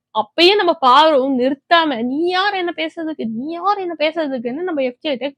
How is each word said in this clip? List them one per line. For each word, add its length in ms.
அப்பயும் 380
நம்ம 160
பாரு 580
நிறுத்தாம, 720
"நீ 240
யார் 280
என்ன 220
பேசுறதுக்கு, 580
நீ 180
யார் 260
என்ன 200
பேசுறதுக்குன்னு" 640
நம்ம 200
எஃப் 180
ஜே 160
கிட்ட 220